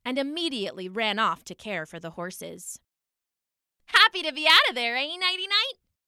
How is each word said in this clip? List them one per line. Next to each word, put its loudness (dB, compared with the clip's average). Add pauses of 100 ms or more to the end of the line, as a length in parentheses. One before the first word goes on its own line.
and -4
immediately -4
ran -2
off 0
to -14
care -8
for -14
the -10
horses. -12 (1040)
"Happy 4
to -2
be -2
out 8
of -4
there, -2
eh, -4
Nighty-Night?" 0 (340)